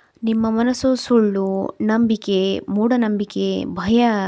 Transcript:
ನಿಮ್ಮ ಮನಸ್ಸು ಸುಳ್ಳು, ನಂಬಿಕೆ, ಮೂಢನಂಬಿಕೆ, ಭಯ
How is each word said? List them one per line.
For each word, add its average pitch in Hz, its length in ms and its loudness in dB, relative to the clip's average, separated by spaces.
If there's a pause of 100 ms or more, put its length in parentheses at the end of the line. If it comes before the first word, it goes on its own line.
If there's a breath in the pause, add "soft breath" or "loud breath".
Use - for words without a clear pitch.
(240 soft breath)
ನಿಮ್ಮ 220 260 0
ಮನಸ್ಸು 247 460 0
ಸುಳ್ಳು, 196 840 0
ನಂಬಿಕೆ, 214 800 0 (100)
ಮೂಢನಂಬಿಕೆ, 208 960 -2
ಭಯ 202 400 0 (220)